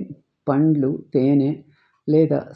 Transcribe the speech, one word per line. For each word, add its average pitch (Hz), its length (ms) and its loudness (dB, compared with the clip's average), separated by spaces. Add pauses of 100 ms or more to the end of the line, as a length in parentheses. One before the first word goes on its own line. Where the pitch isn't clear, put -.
(480)
పండ్లు, 143 440 0 (220)
తేనె 139 380 2 (560)
లేదా 151 320 2 (160)